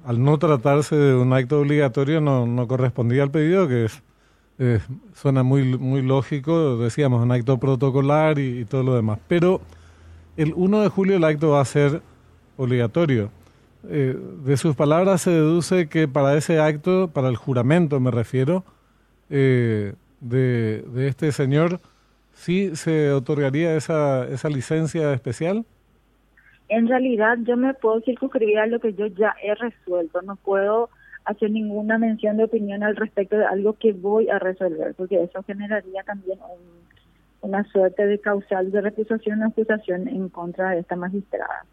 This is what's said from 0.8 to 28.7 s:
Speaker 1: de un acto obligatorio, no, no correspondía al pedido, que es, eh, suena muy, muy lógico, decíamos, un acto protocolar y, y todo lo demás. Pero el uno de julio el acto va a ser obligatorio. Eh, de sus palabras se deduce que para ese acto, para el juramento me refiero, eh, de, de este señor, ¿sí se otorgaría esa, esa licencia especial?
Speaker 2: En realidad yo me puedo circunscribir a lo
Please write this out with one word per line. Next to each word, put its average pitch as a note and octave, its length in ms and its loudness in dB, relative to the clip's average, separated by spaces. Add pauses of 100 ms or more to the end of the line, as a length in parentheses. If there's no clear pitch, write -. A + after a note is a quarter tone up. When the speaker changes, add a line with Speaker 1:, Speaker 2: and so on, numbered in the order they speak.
Speaker 1:
de C#3+ 180 6
un B2+ 160 4
acto C3 300 2
obligatorio, D3 580 2
no, C#3 260 2
no A#2+ 220 -2
correspondía B2+ 560 0
al C#3 80 -2
pedido, D#3+ 380 2
que A#2+ 160 2
es, - 160 -6 (580)
eh, A#2+ 200 2 (340)
suena C3+ 300 0
muy, C3 340 2
muy C3+ 260 -2
lógico, C3+ 760 0
decíamos, A#2+ 460 0
un A#2+ 80 2
acto B2 280 2
protocolar C#3 800 2
y, C3 220 -4
y A#2+ 60 -6
todo C3 180 -2
lo B2+ 120 2
demás. A2 320 0
Pero F3 340 2 (760)
el D#3 180 0
uno F#3+ 260 2
de G3+ 80 2
julio G3 280 0
el E3+ 60 2
acto D#3 280 2
va C#3+ 100 4
a C3+ 40 2
ser C#3+ 360 0 (540)
obligatorio. B2 760 0 (580)
Eh, C#3 260 0 (300)
de C#3 100 2
sus D3 200 2
palabras E3 480 2
se F#3 80 2
deduce E3 580 2
que D#3+ 180 0
para C#3 300 2
ese D#3+ 220 2
acto, D#3+ 500 2
para C#3 200 0
el B2 60 0
juramento C#3 640 2
me B2+ 120 2
refiero, C3 520 0 (680)
eh, A#2+ 600 2 (280)
de, A#2+ 640 -2 (100)
de B2+ 140 -2
este C#3+ 240 -2
señor, D3+ 500 0 (520)
¿sí F3+ 420 -2
se D#3 360 0
otorgaría C#3+ 640 0
esa, C#3+ 520 0
esa C#3 220 -6
licencia D3+ 640 -2
especial? E3 520 -4 (1040)
Speaker 2:
En A3+ 180 2
realidad A#3+ 540 0
yo A#3+ 160 -2
me C4 160 0
puedo A3+ 280 0
circunscribir A#3 580 -2
a G#3+ 80 2
lo A#3 120 -2